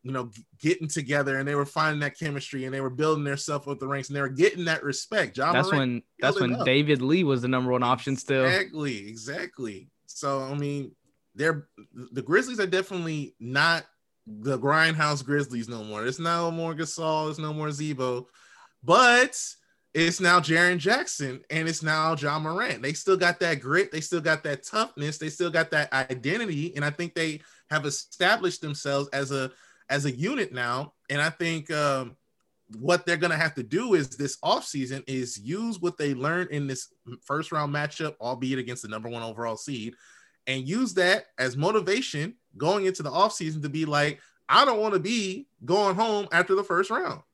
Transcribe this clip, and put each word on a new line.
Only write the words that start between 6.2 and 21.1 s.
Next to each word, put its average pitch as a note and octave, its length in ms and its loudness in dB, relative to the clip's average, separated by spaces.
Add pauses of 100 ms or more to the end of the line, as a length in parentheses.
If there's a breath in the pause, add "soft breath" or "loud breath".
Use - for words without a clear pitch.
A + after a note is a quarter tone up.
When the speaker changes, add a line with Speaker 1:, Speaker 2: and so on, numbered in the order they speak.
Speaker 1:
building E3 140 2
Speaker 2:
when A#2+ 100 -2
Speaker 1:
up. - 40 0
Speaker 2:
David C#3+ 360 4
Lee D#3+ 240 4
was C3 160 2
the B2 80 -2
number B2+ 240 0
one B2 100 2
option B2+ 320 0
still. C3 300 0
Speaker 1:
Exactly, C#3 640 -2
exactly. A2+ 800 -10 (160)
So, C#3 340 -4
I C3 140 -6
mean, C#3+ 400 -4 (420)
they're, D3 320 0 (460)
the C3+ 80 -4
Grizzlies G#3+ 400 -2
are F#3+ 60 0
definitely E3+ 720 -4
not C#3+ 480 0 (400)
the A2 320 -4
Grindhouse D3+ 680 2
Grizzlies C3 420 -2
no A2+ 160 -8
more. G#2+ 220 -6
It's C3 140 -4
no E3+ 320 0
more E3 220 -4
Gasol, D#3 560 -2
it's D3+ 80 -8
no D#3 140 -6
more D3+ 200 -4
Z-Bo, C3 580 -4 (540 soft breath)
but A#3+ 540 6 (560)
it's E3+ 280 2
now F3 180 8
Jaren E3+ 380 4
Jackson, D3 720 -2